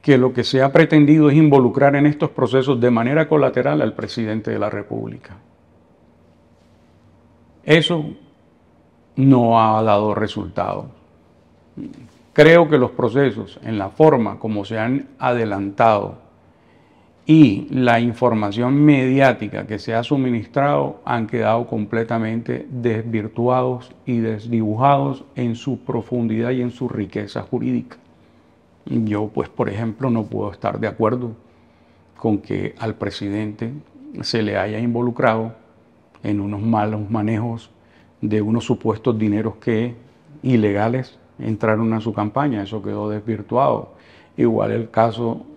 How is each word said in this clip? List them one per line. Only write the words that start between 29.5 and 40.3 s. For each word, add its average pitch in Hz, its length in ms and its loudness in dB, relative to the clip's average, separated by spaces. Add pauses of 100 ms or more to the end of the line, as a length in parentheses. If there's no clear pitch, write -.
ejemplo, 113 420 -4
no 117 140 0
puedo 104 280 -6
estar 101 260 -4
de 110 80 -4
acuerdo 113 460 -2 (840)
con 107 200 -2
que 101 400 -6
al 110 160 -8
presidente 104 800 -8 (480)
se 113 220 -4
le 101 140 -4
haya 107 220 -4
involucrado 117 760 -2 (680)
en 104 180 -2
unos 101 220 -6
malos 107 480 -2
manejos 113 600 -4 (500)
de 104 200 0
unos 110 240 -2
supuestos 113 540 -2
dineros 110 380 -2
que 117 380 -4 (480)